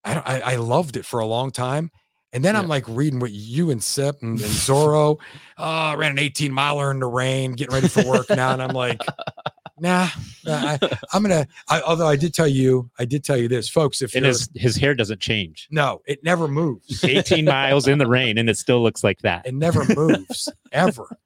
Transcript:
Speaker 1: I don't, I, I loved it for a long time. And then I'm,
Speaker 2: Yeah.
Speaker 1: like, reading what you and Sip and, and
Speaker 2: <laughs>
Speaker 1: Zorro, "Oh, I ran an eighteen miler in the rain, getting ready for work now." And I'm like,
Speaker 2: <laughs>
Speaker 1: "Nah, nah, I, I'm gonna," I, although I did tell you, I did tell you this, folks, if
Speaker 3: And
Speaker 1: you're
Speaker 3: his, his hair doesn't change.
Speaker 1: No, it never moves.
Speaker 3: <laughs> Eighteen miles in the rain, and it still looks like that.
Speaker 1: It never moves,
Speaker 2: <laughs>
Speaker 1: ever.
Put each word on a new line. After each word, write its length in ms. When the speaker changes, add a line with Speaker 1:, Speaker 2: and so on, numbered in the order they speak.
Speaker 1:
I 100
don't, 140
I, 120
I 160
loved 400
it 100
for 140
a 60
long 260
time. 380
And 120
then 120
I'm, 80
Speaker 2:
Yeah. 60
Speaker 1:
like, 180
reading 320
what 120
you 380
and 120
Sip 400
and, 180
and 0
Speaker 2:
<laughs> 100
Speaker 1:
Zorro, 680
"Oh, 60
I 300
ran 180
an 60
eighteen 340
miler 380
in 100
the 60
rain, 460
getting 220
ready 140
for 160
work 260
now." 220
And 100
I'm 120
like, 260
Speaker 2:
<laughs> 380
Speaker 1:
"Nah, 300
nah, 380
I, 160
I'm 100
gonna," 240
I, 140
although 240
I 100
did 180
tell 140
you, 500
I 60
did 200
tell 120
you 120
this, 200
folks, 340
if 120
Speaker 3:
And 100
Speaker 1:
you're 80
Speaker 3:
his, 220
his 220
hair 180
doesn't 260
change. 500
Speaker 1:
No, 360
it 180
never 220
moves. 580
Speaker 3:
<laughs> 0
Eighteen 420
miles 420
in 100
the 80
rain, 320
and 120
it 80
still 240
looks 200
like 200
that. 240
Speaker 1:
It 80
never 300
moves, 540
Speaker 2:
<laughs> 100
Speaker 1:
ever. 540